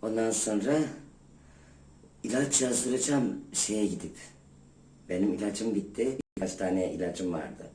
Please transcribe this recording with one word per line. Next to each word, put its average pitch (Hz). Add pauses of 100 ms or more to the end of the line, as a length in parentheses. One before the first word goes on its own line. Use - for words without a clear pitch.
Ondan 113
sonra 110 (1400)
ilaç 131
yazdıracağım 127 (120)
şeye 107
gidip. - (920)
Benim 92
ilacım 104
bitti. 117 (200)
Birkaç 95
tane 92
ilacım 90
vardı. -